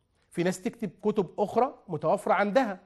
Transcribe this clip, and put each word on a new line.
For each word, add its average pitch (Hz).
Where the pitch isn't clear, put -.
في 175
ناس 180
تكتب 214
كتب 214
أخرى 233
متوفرة 165
عندها، 202